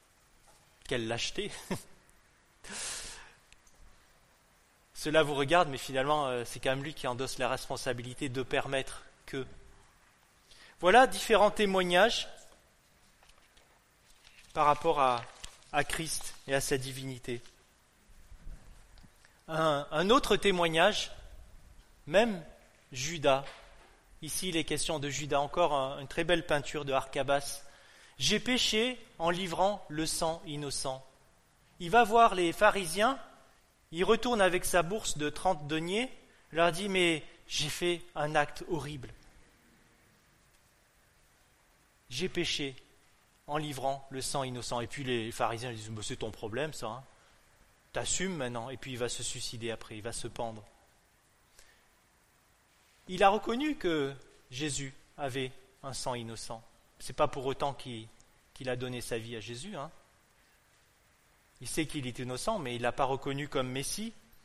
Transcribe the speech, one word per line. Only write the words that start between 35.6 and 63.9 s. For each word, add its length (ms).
deniers, 440
leur 200
dit, « 180
Mais 340
j'ai 200
fait 340
un 200
acte 340
horrible. 400
J'ai 180
péché. » 480
en 100
livrant 540
le 120
sang 200
innocent. 380
Et 60
puis 180
les 280
pharisiens 400
disent, « 180
Mais 120
c'est 140
ton 140
problème, 420
ça, 140
hein. 180
T'assumes 440
maintenant. » 340
Et 60
puis 160
il 60
va 100
se 140
suicider 480
après, 260
il 60
va 100
se 160
pendre. 360
Il 140
a 60
reconnu 480
que 380
Jésus 440
avait 340
un 100
sang 220
innocent. 480
C'est 140
pas 160
pour 160
autant 300
qu'il, 340
qu'il 160
a 60
donné 240
sa 180
vie 180
à 40
Jésus, 360
hein. 140
Il 80
sait 180
qu'il 200
est 120
innocent, 400
mais 160
il 80
l'a 100
pas 120
reconnu 440
comme 200
Messie, 440